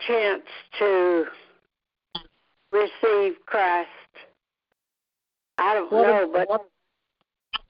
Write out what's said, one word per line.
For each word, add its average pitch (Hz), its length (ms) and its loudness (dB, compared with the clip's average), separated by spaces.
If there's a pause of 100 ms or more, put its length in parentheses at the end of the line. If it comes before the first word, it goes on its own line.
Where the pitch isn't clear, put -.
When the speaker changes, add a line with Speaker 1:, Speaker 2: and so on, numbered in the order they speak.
Speaker 1:
chance 208 360 0 (340)
to 180 480 2 (1500)
receive 202 640 0 (120)
Christ. 175 440 -2 (1700)
I 202 160 0
don't 180 180 -2
Speaker 2:
What 208 160 4
Speaker 1:
know, 208 160 4
Speaker 2:
ab-, 165 100 -4
Speaker 1:
but 180 160 0
Speaker 2:
what, 208 200 -4 (1000)